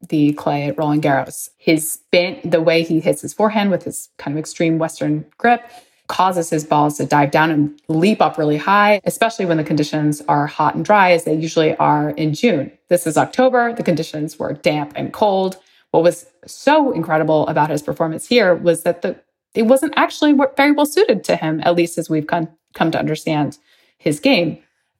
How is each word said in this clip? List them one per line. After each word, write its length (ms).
the 240
clay 300
at 140
Roland 260
Garros. 540
His 340
spin, 520
the 180
way 200
he 180
hits 220
his 120
forehand 360
with 140
his 340
kind 180
of 40
extreme 400
Western 460
grip, 320
causes 420
his 140
balls 340
to 80
dive 240
down 220
and 280
leap 320
up 180
really 180
high, 460
especially 420
when 120
the 60
conditions 640
are 200
hot 260
and 100
dry, 280
as 140
they 100
usually 400
are 360
in 220
June. 380
This 180
is 100
October. 580
The 100
conditions 560
were 140
damp 420
and 180
cold. 440
What 120
was 220
so 440
incredible 560
about 220
his 140
performance 420
here 300
was 280
that 200
the, 160
it 100
wasn't 320
actually 360
w-, 260
very 140
well 160
suited 380
to 100
him, 280
at 120
least 240
as 100
we've 180
come, 220
come 160
to 100
understand 600
his 200
game. 380